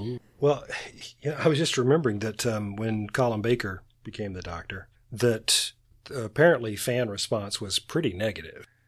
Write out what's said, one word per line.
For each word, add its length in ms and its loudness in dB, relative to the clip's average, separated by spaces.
Well, 240 2
yeah, 200 -4
I 60 6
was 100 4
just 200 0
remembering 420 4
that, 240 -4
um, 320 -2
when 320 -2
Colin 320 2
Baker 420 0
became 320 -8
the 80 -10
Doctor, 460 -10
that 600 0
apparently 600 4
fan 320 0
response 520 -4
was 180 -2
pretty 340 0
negative. 540 -4